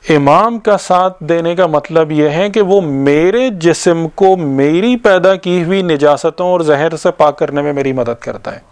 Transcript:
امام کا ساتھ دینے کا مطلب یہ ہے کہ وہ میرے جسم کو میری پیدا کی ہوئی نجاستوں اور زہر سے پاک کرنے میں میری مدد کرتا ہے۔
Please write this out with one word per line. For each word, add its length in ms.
امام 500
کا 200
ساتھ 440
دینے 340
کا 100
مطلب 460
یہ 160
ہے 220
کہ 100
وہ 200
میرے 680
جسم 640
کو 220
میری 600
پیدا 400
کی 280
ہوئی 180
نجاستوں 640
اور 140
زہر 360
سے 140
پاک 280
کرنے 240
میں 100
میری 200
مدد 300
کرتا 320
ہے۔ 60